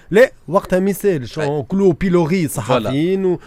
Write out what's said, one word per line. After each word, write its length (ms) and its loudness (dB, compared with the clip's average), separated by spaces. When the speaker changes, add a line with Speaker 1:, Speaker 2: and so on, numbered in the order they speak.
Speaker 1:
لا، 220 4
وقتها 320 0
ما 100 0
يسالش، 480 -2
Speaker 2:
أي. 300 -2
Speaker 1:
كلو 240 4
بيلوغي 560 0
صحفيين 720 -2
Speaker 2:
فوالا. 240 0